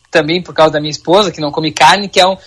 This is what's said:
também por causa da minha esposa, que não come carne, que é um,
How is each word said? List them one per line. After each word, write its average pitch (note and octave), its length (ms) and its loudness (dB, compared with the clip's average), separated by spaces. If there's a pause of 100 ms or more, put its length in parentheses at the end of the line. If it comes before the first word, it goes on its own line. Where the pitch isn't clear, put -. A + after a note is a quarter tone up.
(120)
também E3 320 0
por D#3+ 100 -16
causa D#3 200 2
da D3+ 60 -2
minha D3+ 120 -6
esposa, F3 400 0
que D#3 100 -10
não D3 100 -4
come D#3 200 -4
carne, F#3 360 2
que G3 120 -2
é F#3 80 4
um, F#3+ 200 -2